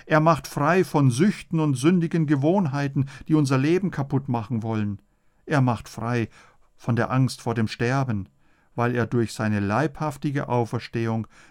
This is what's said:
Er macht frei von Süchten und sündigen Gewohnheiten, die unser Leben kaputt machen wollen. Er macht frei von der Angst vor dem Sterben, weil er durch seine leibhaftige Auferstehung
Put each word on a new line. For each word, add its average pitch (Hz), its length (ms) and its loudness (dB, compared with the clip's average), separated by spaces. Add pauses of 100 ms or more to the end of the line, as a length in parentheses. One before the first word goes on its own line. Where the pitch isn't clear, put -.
Er 156 120 4
macht 156 280 2
frei 165 360 2
von 139 280 4
Süchten 165 480 0
und 151 160 2
sündigen 165 500 2
Gewohnheiten, 143 800 0 (220)
die 156 80 2
unser 139 240 2
Leben 170 320 0
kaputt 139 380 -4
machen 117 340 -4
wollen. 107 360 -4 (460)
Er 147 160 2
macht 123 260 0
frei 117 420 -4 (460)
von - 200 -4
der 110 160 0
Angst 127 300 0
vor 117 120 -4
dem 110 140 0
Sterben, 120 640 -2 (440)
weil 120 220 0
er 117 100 0
durch 117 280 0
seine 107 260 0
leibhaftige 143 920 -2
Auferstehung 113 760 -2 (240)